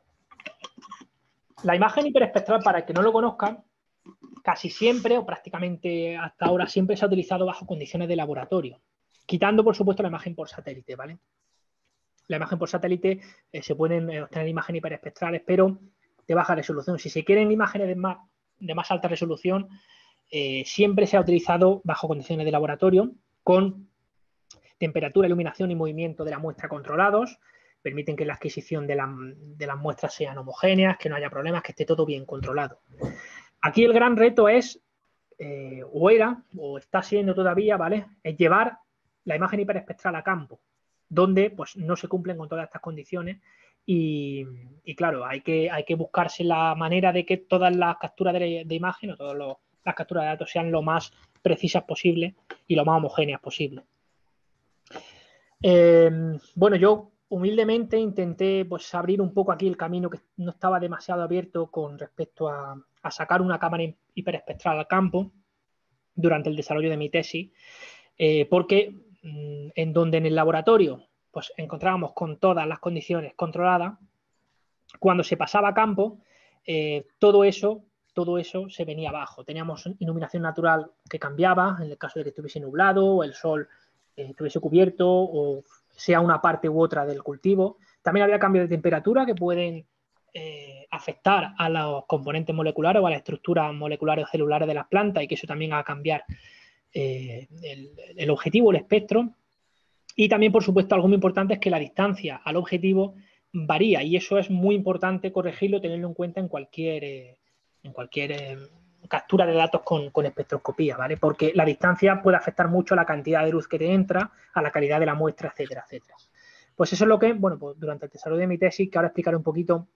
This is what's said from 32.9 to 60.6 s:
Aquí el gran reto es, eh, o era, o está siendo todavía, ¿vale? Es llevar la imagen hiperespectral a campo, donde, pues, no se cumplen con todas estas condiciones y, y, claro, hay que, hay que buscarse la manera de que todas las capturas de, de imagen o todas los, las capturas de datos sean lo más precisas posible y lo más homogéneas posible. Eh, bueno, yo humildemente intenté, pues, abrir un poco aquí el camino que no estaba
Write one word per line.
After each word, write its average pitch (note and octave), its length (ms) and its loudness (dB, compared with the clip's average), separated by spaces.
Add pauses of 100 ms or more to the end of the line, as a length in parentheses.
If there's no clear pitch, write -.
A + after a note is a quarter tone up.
Aquí F#3 240 4
el A#3 80 6
gran A#3 240 4
reto A3+ 320 6
es, B3 320 2 (560)
eh, C3+ 460 -12 (100)
o E3 160 4
era, A3+ 340 4 (140)
o C#3+ 200 -10
está F#3+ 240 -4
siendo G3 320 0
todavía, F#3+ 440 2
¿vale? F#3 300 -2 (160)
Es D#3+ 120 -6
llevar F#3 440 4 (440)
la D#3 120 -4
imagen F#3 260 -2
hiperespectral G3 540 -4
a D#3+ 80 -8
campo, F3 360 -4 (480)
donde, F#3+ 420 4
pues, F#3+ 280 -14
no F3 180 -4
se - 120 -10
cumplen F3+ 300 -6
con D#3 120 -14
todas E3 160 -8
estas - 160 -18
condiciones E3+ 580 -10 (460)
y, D3 600 -2 (380)
y, D#3 120 -14
claro, D3 300 -2
hay C3+ 160 -8
que, E3 300 0
hay D3+ 140 -6
que E3+ 100 -2
buscarse E3+ 480 -2
la E3 320 2
manera F3 380 2
de F3 120 0
que F#3 120 0
todas F3+ 380 2
las E3+ 220 0
capturas F3+ 360 -2
de, E3+ 320 -2
de D#3+ 100 -6
imagen F3+ 360 -6
o D3 60 -14
todas C#3+ 200 -10
los, C#3 200 -10 (280)
las E3+ 100 -4
capturas E3+ 280 -4
de D3+ 60 -2
datos D#3 220 -6
sean E3 200 -2
lo E3 100 0
más D#3+ 320 -2 (280)
precisas E3+ 420 0
posible E3+ 520 -2 (320)
y E3+ 80 2
lo D3+ 100 4
más D#3+ 120 4
homogéneas D3 420 -2
posible. C3+ 440 -10 (1800)
Eh, E3+ 500 8 (440)
bueno, G3 200 4
yo G#3 360 4 (180)
humildemente A3 680 0
intenté, F#3+ 680 0
pues, F3 300 -10
abrir F3+ 260 0
un F#3+ 120 -2
poco F#3+ 180 0
aquí F3+ 160 0
el F3+ 80 -2
camino F3 340 -6
que - 100 -12 (180)
no F3 140 -8
estaba F#3 280 -2